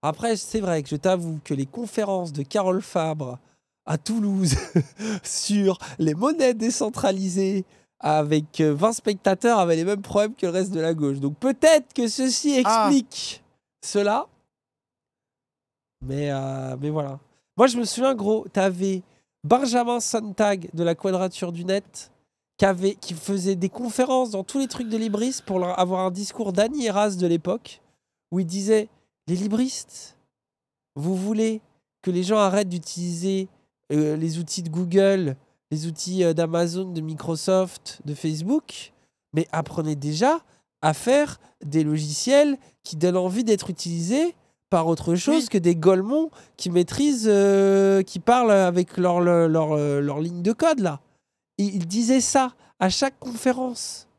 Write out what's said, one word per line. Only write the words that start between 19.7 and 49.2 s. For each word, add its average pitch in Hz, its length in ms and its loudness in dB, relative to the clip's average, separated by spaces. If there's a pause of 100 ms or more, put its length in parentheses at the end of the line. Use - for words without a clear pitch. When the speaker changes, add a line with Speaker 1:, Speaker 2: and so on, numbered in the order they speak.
Speaker 1:
Sontag 208 760 -2
de 165 100 -4
la 170 120 2
Quadrature 185 560 -4
du 170 120 -10
Net - 480 -6 (460)
qui - 80 4
avait, 196 300 2
qui - 180 -12
faisait 190 420 -2
des 185 140 -2
conférences 247 600 0
dans 196 120 -6
tous - 160 -6
les 269 80 0
trucs 240 220 -8
de 220 80 -2
libristes 226 480 -2
pour 190 140 -2
leur, 180 200 -2
avoir 185 220 0
un 185 100 0
discours 196 420 -6
d'Annie 233 320 0
Eras 208 320 0
de 180 100 0
l'époque 170 540 -2 (500)
où 175 80 -2
il 190 60 0
disait, « 202 420 0 (400)
Les 170 80 0
libristes, 214 800 -4 (800)
vous 165 200 -2
voulez 220 460 -2 (400)
que - 100 -4
les 180 120 0
gens 208 140 2
arrêtent 196 320 2
d'utiliser, 175 800 -4 (440)
euh, 151 240 2
les 160 240 -2
outils 170 240 -6
de 165 60 -6
Google, 180 680 2 (340)
les 156 160 -4
outils, 180 380 -2
euh, 170 100 4
d'Amazon, 170 580 0
de 170 100 -6
Microsoft, 165 1040 -2
de 147 100 -6
Facebook, 165 800 -4 (400)
mais 160 180 0
apprenez 156 440 -4
déjà 156 440 0 (420)
à 156 120 2
faire 277 460 0 (240)
des 156 200 0
logiciels 156 760 2 (260)
qui - 120 -12
donnent 254 220 2
envie 185 260 0
d'être 214 260 0
utilisés 185 680 -2 (340)
par 165 180 2
autre 170 280 0
chose 294 280 2
Speaker 2:
Oui. 226 60 -8
Speaker 1:
que - 80 0
des 175 180 4
golemons 196 540 2 (280)
qui - 120 -4
maîtrisent, 220 580 0
euh, 196 760 4
qui 190 160 -8
parlent 240 320 4
avec 180 460 4
leur, 180 240 2